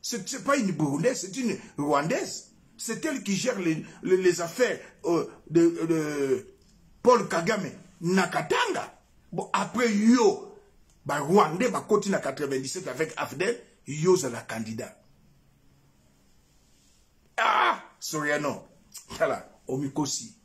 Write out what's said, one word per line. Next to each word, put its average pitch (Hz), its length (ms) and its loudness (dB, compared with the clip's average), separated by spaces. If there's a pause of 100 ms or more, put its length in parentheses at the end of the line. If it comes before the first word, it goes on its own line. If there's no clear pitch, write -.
C'est, - 260 -8
c'est 262 160 -10
pas 277 140 2
une 202 140 0
Burundaise, 151 500 0
c'est 190 160 -10
une 233 200 -2 (200)
Rwandaise. 151 760 -2 (260)
C'est 226 280 -8
elle 269 180 -4
qui 196 120 -2
gère 214 240 -2
les, 160 260 -2 (180)
les, 185 140 4
les 180 240 2
affaires, 175 360 0 (280)
euh, 160 200 2 (240)
de, 170 360 4
de 147 640 0 (540)
Paul 226 280 6
Kagame 160 420 -2 (300)
na 175 260 2
Katanga. - 720 -2 (320)
Bon, - 220 -6
après 214 420 0
yo, 220 580 4 (520)
ba 143 140 -2
Rwandais, 175 500 4
ba - 120 -4
koti 202 280 0
na 180 100 2
quatre-vingt-dix-sept 135 680 -4
avec 156 300 -4
Afdel, 160 420 -4 (280)
yo 156 280 4
za 143 140 0
la 113 120 -10
candidat. 110 540 -8 (2500)
Ah, 233 440 2 (180)
Soriano. 147 680 -4 (420)
Voilà, 139 400 -2 (180)
omikosi. 139 760 -4